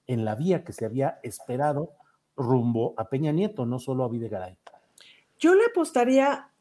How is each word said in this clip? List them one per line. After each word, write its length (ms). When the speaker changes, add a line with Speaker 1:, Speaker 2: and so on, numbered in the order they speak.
Speaker 1:
en 180
la 100
vía 280
que 100
se 120
había 380
esperado 680
rumbo 640
a 120
Peña 220
Nieto, 340
no 140
solo 240
a 60
Videgaray? 480
Speaker 2:
Yo 160
le 100
apostaría, 840